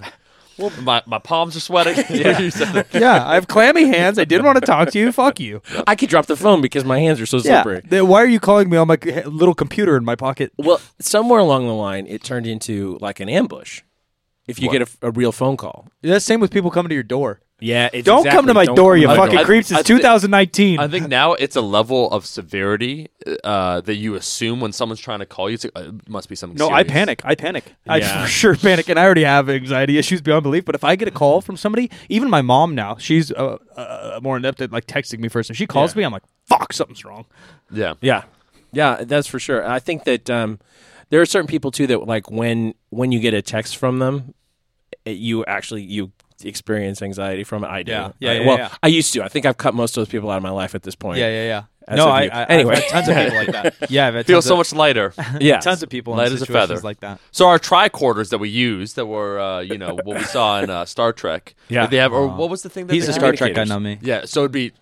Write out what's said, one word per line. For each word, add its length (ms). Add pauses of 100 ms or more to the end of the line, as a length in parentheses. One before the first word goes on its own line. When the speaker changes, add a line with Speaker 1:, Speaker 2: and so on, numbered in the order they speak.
(580)
Speaker 1:
Well, 140 (100)
my, 240
my 120
palms 380
are 40
sweating. 340 (160)
<laughs> 0
Speaker 2:
Yeah. 300
Speaker 1:
You 100
said 220
that. 200
Speaker 3:
Yeah, 360
I 60
have 120
clammy 400
hands. 320
I 60
didn't 220
wanna 160
talk 280
to 80
you. 140
Fuck 260
you. 240 (240)
Speaker 2:
I 80
could 140
drop 180
the 100
phone 240
because 240
my 140
hands 220
are 60
so 100
Speaker 3:
Yeah. 260
Speaker 2:
slippery. 260
Speaker 3:
Then 200
why 140
are 40
you 140
calling 280
me 80
on 120
my 120
c-, 220
little 320
computer 420
in 80
my 120
pocket? 420
Speaker 2:
Well, 220 (200)
somewhere 400
along 280
the 60
line, 340
it 160
turned 240
into, 520
like, 200
an 80
ambush. 540 (640)
If 120
you 80
Speaker 1:
What? 100
Speaker 2:
get 240
a, 60
a 40
real 200
phone 240
call. 320 (140)
Speaker 3:
That's 220
same 160
with 100
people 220
coming 160
to 60
your 100
door. 360 (200)
Speaker 2:
Yeah, 340
it's 100
Speaker 3:
Don't 200
come 20 (180)
Speaker 2:
exactly, 40
Speaker 3:
to 60
my 120
Speaker 2:
don't 100
Speaker 3:
door, 180
Speaker 2:
come 60
Speaker 3:
you 60
Speaker 2:
to 20
my 80
Speaker 3:
fucking 200
Speaker 2:
door. 40
Speaker 1:
I, 40
Speaker 3:
creeps. 260
It's 80
Speaker 1:
I 40
thi-, 120
Speaker 3:
two 60
thousand 320
nineteen. 480
Speaker 1:
I 80
think 200
now 260
it's 220
a 60
level 480
of 160
severity, 840 (360)
uh, 380
that 120
you 220
assume 440
when 120
someone's 280
trying 200
to 40
call 240
you. 60
It's 100
like, 120
uh, 80
it 240
must 200
be 60
something 240
Speaker 3:
No, 100
I 120
Speaker 1:
serious. 120
Speaker 3:
panic. 320
I 120
panic. 360 (160)
I 100
Speaker 2:
Yeah. 240
Speaker 3:
for 60
sure 280
panic, 340
and 80
I 60
already 200
have 240
anxiety 500
issues 220
beyond 220
belief. 240
But 80
if 100
I 120
get 120
a 40
call 280
from 160
somebody, 340 (200)
even 180
my 140
mom 320
now, 240
she's, 340
uh, 240 (200)
uh, 440
more 160
inept 240
at, 120
like, 140
texting 340
me 80
first. 200
If 80
she 100
calls 280
Speaker 2:
Yeah. 60
Speaker 3:
me, 60
I'm 60
like, 120 (200)
"Fuck, 300
something's 300
wrong." 200 (480)
Speaker 1:
Yeah. 300
Speaker 2:
Yeah. 220 (480)
Yeah, 320
that's 240
for 100
sure. 280
I 120
think 260
that, 240
um, 300 (520)
there 100
are 60
certain 200
people, 240
too, 160
that, 200
like, 240
when, 440 (160)
when 220
you 80
get 120
a 100
text 340
from 240
them, 340 (680)
it, 80
you 320
actually, 400
you 260 (320)
experience 600
anxiety 420
from 200
it. 40
I 140
do. 100
Speaker 3:
Yeah. 260
Yeah, 120
Speaker 2:
I, 40
Speaker 3:
yeah, 120
Speaker 2:
well, 120
Speaker 3:
yeah. 100 (140)
Speaker 2:
I 60
used 260
to. 80
I 60
think 180
I've 100
cut 180
most 220
of 60
those 80
people 200
out 60
of 60
my 80
life 240
at 80
this 120
point. 240
Speaker 3:
Yeah, 100
yeah, 180
yeah. 160 (240)
Speaker 2:
As 120
Speaker 3:
No, 80
Speaker 2:
of 60
Speaker 3:
I, 120
Speaker 2:
you. 80
Speaker 3:
I, 120
Speaker 2:
Anyway. 320
Speaker 3:
I've 60
had 80
tons 180
of 80
people 200
like 160
that. 280
Speaker 2:
<laughs> 100
Speaker 3:
Yeah, 180
I've 60
had 120
Speaker 1:
Feel 100
Speaker 3:
tons 100
Speaker 1:
so 80
Speaker 3:
of 40
Speaker 1:
much 140
lighter. 400 (260)
Speaker 2:
Yeah. 200
Speaker 3:
<laughs> 20
tons 220
of 80
people 240
Speaker 1:
Light 140
Speaker 3:
in 60
Speaker 1:
as 80
a 40
Speaker 3:
situations 240
Speaker 1:
feather. 120
Speaker 3:
like 180
that. 200 (100)
Speaker 1:
So 160
our 120
tricorders 720
that 80
we 100
use, 460
that 120
were, 320
uh, 220
you 180
know, 240
what 160
we 60
saw 380
in, 80
uh, 160
Star 260
Trek. 420 (140)
Speaker 2:
Yeah. 180
Speaker 1:
They 120
have, 140
or 160
Speaker 3:
Aw. 80
Speaker 1:
what 140
was 120
the 80
thing 160
that 80
Speaker 3:
He's 120
Speaker 1:
they 40
Speaker 3:
a 40
Star 180
Trek 220
guy, 100
Speaker 2:
Communicators. 40
Speaker 3:
not 140
me. 180
Speaker 1:
Yeah, 240
so 160
it'd 120
be, 300